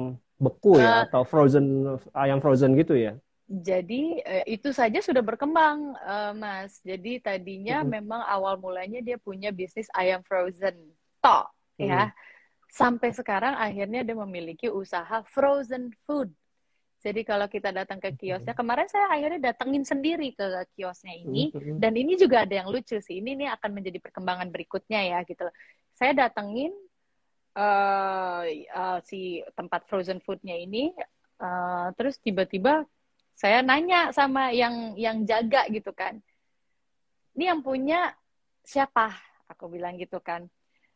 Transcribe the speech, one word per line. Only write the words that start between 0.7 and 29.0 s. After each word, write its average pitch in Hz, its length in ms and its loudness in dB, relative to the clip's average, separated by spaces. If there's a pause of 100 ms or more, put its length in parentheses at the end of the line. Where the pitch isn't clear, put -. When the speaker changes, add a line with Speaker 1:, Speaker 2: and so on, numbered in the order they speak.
Speaker 1:
ya, 226 260 8
Speaker 2:
Eh. - 60 -4
Speaker 1:
atau 127 160 2
frozen, 139 720 4 (160)
ayam 139 260 2
frozen 135 380 6
gitu 165 160 4
ya? 113 240 2 (320)
Speaker 2:
Jadi, 196 720 -4
eh, - 240 -4
itu 226 240 -6
saja 240 320 2
sudah 262 240 2
berkembang, 294 720 0
eh, 208 400 -6
Mas. 196 480 -10
Jadi 190 320 -8
tadinya 196 640 -6
Speaker 1:
Mm-mm. 233 160 -2
Speaker 2:
memang 214 240 -8
awal 190 400 -2
mulanya 185 400 -8
dia 240 160 -6
punya 196 320 -10
bisnis 185 480 -8
ayam 185 240 0
frozen. 185 560 -2 (400)
Tok, 196 320 6 (320)
ya. 196 320 2
Speaker 1:
Mm-mm. - 560 -20
Speaker 2:
Sampai 240 400 2
sekarang 233 480 -2
akhirnya 208 480 -4
dia 226 80 -4
memiliki 185 560 -8
usaha 196 560 -6
frozen 262 640 0 (160)
food. 277 240 -2 (720)
Jadi 208 240 -4
kalau 202 240 0
kita 202 240 -4
datang 190 240 -6
ke 190 160 -6
Speaker 1:
Oke. 160 140 -10
Speaker 2:
kiosnya, 185 260 -6
kemarin 247 320 0
saya 403 240 0
akhirnya 302 400 0
datengin 269 320 -2
sendiri 285 560 -2
ke 202 80 -4 (320)
kiosnya 180 400 -12
ini. 175 320 -2
Speaker 1:
Mm-mm. 147 320 -8
Speaker 2:
Dan 226 160 2
ini 277 220 2
juga 240 260 6
ada 196 80 -4
yang 190 160 -4
lucu 220 320 -6
sih. 180 160 -10
Ini, 226 160 -8
ini 277 160 -6
akan 220 220 -6 (100)
menjadi 185 160 -8
perkembangan 180 560 -8
berikutnya 190 560 -4
ya, 175 160 -2
gitu 180 240 -8
loh. - 60 -14 (420)
Saya 262 160 2
datengin, 240 560 0 (880)
eh, 196 840 2 (260)
eh, 180 320 -4 (100)